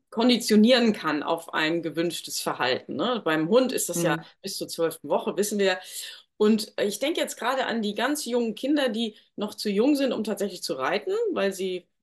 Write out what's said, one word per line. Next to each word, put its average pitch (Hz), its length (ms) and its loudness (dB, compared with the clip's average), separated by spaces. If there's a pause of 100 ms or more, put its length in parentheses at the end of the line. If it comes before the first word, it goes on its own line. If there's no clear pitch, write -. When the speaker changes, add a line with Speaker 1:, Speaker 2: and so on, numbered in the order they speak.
Speaker 1:
konditionieren 233 840 6
kann 151 300 -2
auf - 300 -4
ein 160 300 0
gewünschtes 160 580 -4
Verhalten, 135 540 -2
ne? 220 280 -2
Beim 156 260 0
Hund 247 220 4
ist - 180 -4
das 170 120 -2
ja 160 160 2
Speaker 2:
Mhm. 160 80 -12 (160)
Speaker 1:
bis - 160 -8
zur 156 100 -8
zwölften 160 420 -4
Woche, 202 280 -2
wissen 202 220 0
wir. 185 200 2 (580)
Und 214 440 4
ich 202 180 -2
denke 311 200 -2
jetzt - 180 -4
gerade 254 280 0
an 233 180 -2
die 202 100 -2
ganz 262 320 -2
jungen 233 300 0
Kinder, 277 340 0
die 220 260 -2 (200)
noch 202 200 -6
zu - 140 -4
jung 233 260 4
sind, 269 180 2
um 220 100 -2
tatsächlich 196 400 -4
zu 170 100 -4
reiten, 165 400 -2 (200)
weil 196 200 0
sie, 185 340 -6 (140)